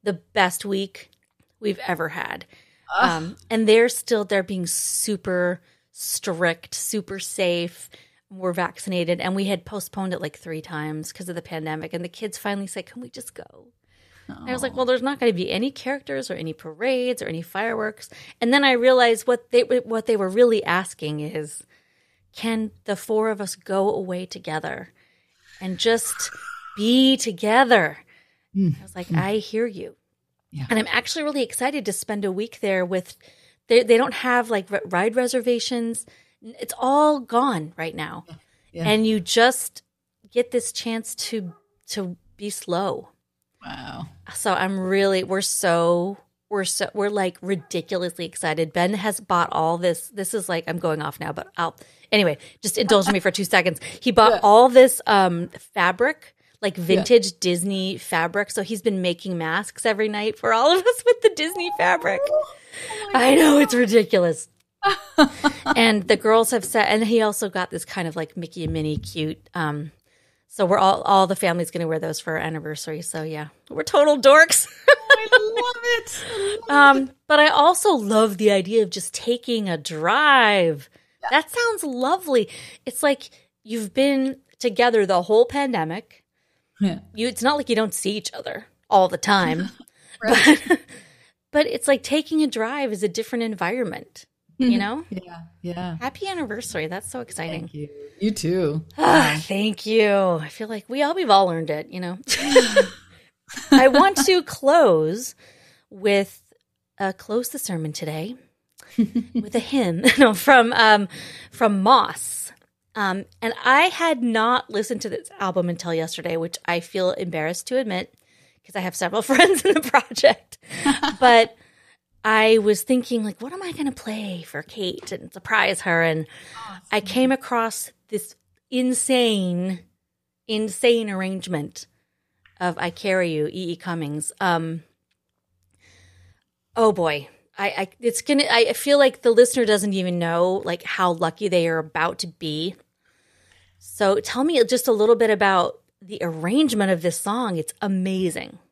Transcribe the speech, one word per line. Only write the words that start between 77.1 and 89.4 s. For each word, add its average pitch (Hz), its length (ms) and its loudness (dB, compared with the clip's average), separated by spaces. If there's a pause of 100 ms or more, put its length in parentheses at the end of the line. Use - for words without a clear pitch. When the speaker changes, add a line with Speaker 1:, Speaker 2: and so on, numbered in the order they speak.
Speaker 1:
but 240 120 6
I 302 80 8
also 359 460 4
love 214 440 2
the 208 120 4
idea 196 320 2
of 180 80 -2
just - 220 -10
taking 233 560 -4
a 170 80 -2
drive. 190 1120 2 (340)
Speaker 2:
Yeah. - 80 -6
Speaker 1:
That 302 200 0
sounds 466 340 -2
lovely. 269 640 -2 (380)
It's - 160 -8
like - 260 0 (360)
you've 214 280 -8
been 269 460 0 (200)
together 233 460 2
the 180 180 2
whole 214 220 4
pandemic. 233 800 -4 (560)
Speaker 2:
Yeah. 190 200 -2 (140)
Speaker 1:
You, 226 140 -4
it's 233 140 -8
not 285 160 2
like 285 100 -6
you 233 80 0
don't 220 160 0
see - 200 -6
each 208 200 -8
other - 340 -12 (220)
all 185 200 6
the 180 100 -4
time. 180 560 0